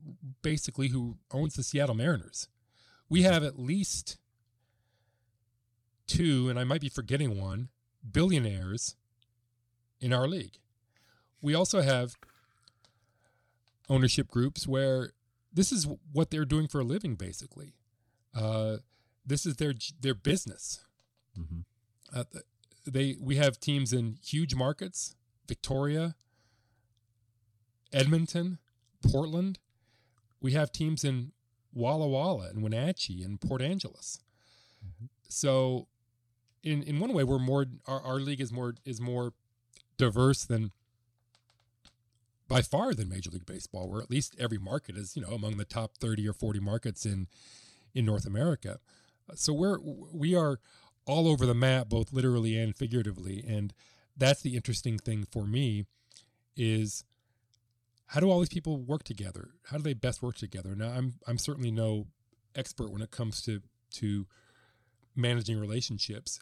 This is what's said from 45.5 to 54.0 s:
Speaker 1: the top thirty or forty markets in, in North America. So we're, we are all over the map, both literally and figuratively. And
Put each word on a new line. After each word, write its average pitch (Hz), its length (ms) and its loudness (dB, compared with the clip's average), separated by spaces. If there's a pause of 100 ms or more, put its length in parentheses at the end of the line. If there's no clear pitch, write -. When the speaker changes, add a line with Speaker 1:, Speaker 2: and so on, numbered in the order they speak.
Speaker 1:
the 104 80 -4
top - 320 -8
thirty 107 300 -2
or 101 60 -2
forty 104 260 -4
markets 101 460 -4
in, 95 220 -2 (640)
in 123 120 0
North 104 200 0
America. 107 540 -2 (560)
So - 180 0
we're, 180 260 2
we 156 560 -2
are 147 240 4 (460)
all 160 220 4
over 139 180 6
the 123 100 6
map, 127 340 4
both 113 220 2
literally 120 460 2
and 113 180 0
figuratively. 104 720 -2
And 104 260 -2 (420)